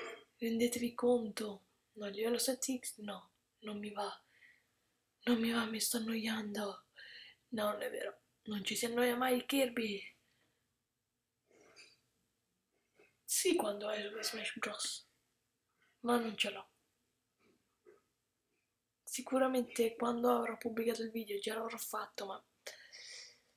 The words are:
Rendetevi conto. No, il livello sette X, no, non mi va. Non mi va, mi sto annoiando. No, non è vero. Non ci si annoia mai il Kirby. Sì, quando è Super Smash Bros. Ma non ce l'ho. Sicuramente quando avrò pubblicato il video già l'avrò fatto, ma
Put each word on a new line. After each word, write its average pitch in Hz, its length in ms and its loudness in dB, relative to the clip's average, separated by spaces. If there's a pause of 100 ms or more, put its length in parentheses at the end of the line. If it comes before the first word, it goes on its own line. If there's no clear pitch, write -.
(360)
Rendetevi 240 580 0
conto. 220 720 2 (260)
No, 208 120 -8
il 196 80 -4
livello 226 240 2
sette 254 400 0
X, - 220 -8
no, 202 320 -10 (260)
non 208 200 -8
mi 208 120 -6
va. 202 280 -4 (1080)
Non 240 140 6
mi 226 120 2
va, 233 160 2
mi 220 120 -4
sto 233 200 0
annoiando. 220 840 -2 (640)
No, 208 220 0
non 208 120 -4
è - 80 -2
vero. - 300 -6 (240)
Non 208 200 -4
ci 220 100 0
si 240 120 0
annoia 240 280 4
mai 254 220 4
il 247 80 0
Kirby. 240 720 0 (3000)
Sì, - 340 4
quando 208 340 0
è 208 120 0
Super 214 220 -6
Smash 220 340 -4
Bros. - 480 -4 (920)
Ma 240 160 4
non 226 180 0
ce 202 160 2
l'ho. 196 180 -10 (2250)
Sicuramente 254 920 2
quando 240 400 4
avrò 226 220 2
pubblicato 226 460 0
il 226 80 -4
video 208 300 -4
già 214 160 -2
l'avrò 226 200 -4
fatto, 208 480 -6
ma 196 180 -6 (1160)